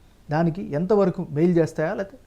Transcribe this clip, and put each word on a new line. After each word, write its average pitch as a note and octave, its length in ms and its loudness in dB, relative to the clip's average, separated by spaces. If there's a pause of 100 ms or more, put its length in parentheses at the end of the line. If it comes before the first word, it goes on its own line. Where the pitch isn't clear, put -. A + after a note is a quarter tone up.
(320)
దానికి E3 420 -2
ఎంతవరకు F#3 580 0
మేలు D#3+ 200 2
చేస్తాయా, E3 420 0
లేకపోతే G3 340 -8